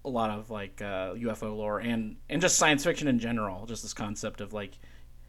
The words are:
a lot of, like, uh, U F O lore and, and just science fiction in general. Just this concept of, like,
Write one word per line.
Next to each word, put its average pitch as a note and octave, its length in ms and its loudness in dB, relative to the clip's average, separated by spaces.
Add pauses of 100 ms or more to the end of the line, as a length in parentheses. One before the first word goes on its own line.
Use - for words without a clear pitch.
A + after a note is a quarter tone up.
a D3 40 -4
lot A2+ 220 2
of, G#2 200 -4
like, G2+ 300 -6
uh, F#2+ 360 -2
U A#2 140 0
F G#2+ 120 -4
O G#2+ 120 -4
lore G#2 260 0
and, A2+ 360 0 (140)
and E3+ 100 2
just F3 160 6
science - 280 6
fiction D#3+ 220 2
in B2+ 120 6
general. A2 480 0
Just A#2 160 -6
this A2 100 -8
concept G#2+ 480 -4
of, G2+ 140 -8
like, G2+ 240 -6 (500)